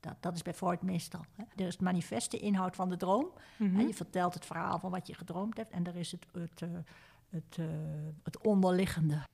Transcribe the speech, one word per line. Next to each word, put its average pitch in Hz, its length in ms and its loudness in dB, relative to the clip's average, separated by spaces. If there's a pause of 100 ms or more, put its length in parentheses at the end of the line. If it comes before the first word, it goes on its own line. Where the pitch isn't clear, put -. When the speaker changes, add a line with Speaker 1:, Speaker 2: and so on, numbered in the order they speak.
Speaker 1:
Dat, - 200 -10
dat 175 140 -4
is 165 80 -6
bij 170 120 -6
Freud 175 280 -2
meestal, 175 500 -4
hè. 208 100 -14 (140)
Er 190 100 0
is 175 60 -4
het - 100 -6
manifeste 185 560 0
inhoud 190 380 0
van 185 120 0
de 180 80 0
droom. 202 320 2 (280)
Speaker 2:
Mhm. 196 220 4
Speaker 1:
En 226 80 6
je 220 80 -2
vertelt 180 400 0
het - 120 -10
verhaal 165 320 -2
van 185 120 -4
wat 180 160 -6
je - 80 -12
gedroomd 185 420 -4
hebt. 220 160 -8
En 175 140 0
er 175 100 -6
is 170 160 -6
het, 175 200 -14
het, 170 300 -8
eh, 165 60 -6 (600)
het, - 300 -8
eh, 165 80 -2 (560)
het - 240 -8
onderliggende. 180 760 6 (120)